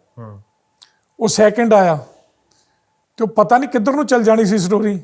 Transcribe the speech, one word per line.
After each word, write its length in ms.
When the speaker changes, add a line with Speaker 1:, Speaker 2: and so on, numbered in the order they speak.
Speaker 1:
ਹੂੰ। 220
Speaker 2:
ਉਹ 80
ਸੈਕਿੰਡ 460
ਆਇਆ 240
ਤੇ 80
ਉਹ 40
ਪਤਾ 300
ਨਹੀਂ 120
ਕਿੱਧਰ 220
ਨੂੰ 140
ਚੱਲ 160
ਜਾਣੀ 220
ਸੀ 140
ਸਟੋਰੀ। 460